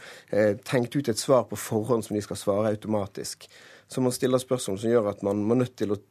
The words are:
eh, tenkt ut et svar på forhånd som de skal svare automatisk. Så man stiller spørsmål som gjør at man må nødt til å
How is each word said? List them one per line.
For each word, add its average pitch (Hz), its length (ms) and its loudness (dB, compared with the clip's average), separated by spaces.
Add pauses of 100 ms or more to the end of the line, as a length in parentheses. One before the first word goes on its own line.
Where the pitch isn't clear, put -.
(320)
eh, 104 220 4 (100)
tenkt 120 320 0
ut 139 140 -2
et 107 80 0
svar 123 280 4
på 104 120 -10
forhånd 113 460 0
som 107 120 -4
de 104 60 0
skal 98 160 -8
svare 104 380 0
automatisk. - 720 -6 (400)
Så - 140 -4
man 127 100 2
stiller 127 260 0
spørsmål 123 420 -2
som 113 120 0
gjør 110 180 4
at 101 140 -6
man 101 200 0
må 110 120 2
nødt 127 200 0
til 101 140 -2
å 104 80 -2 (140)